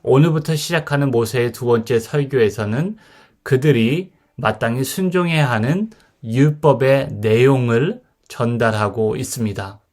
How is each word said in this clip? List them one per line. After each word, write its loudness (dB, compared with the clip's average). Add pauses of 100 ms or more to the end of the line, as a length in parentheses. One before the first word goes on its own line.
오늘부터 2
시작하는 -2
모세의 -2
두 -8
번째 2
설교에서는 -2 (480)
그들이 0 (240)
마땅히 -4
순종해야 0
하는 -2 (340)
율법의 2 (100)
내용을 2 (280)
전달하고 -2
있습니다. -6 (120)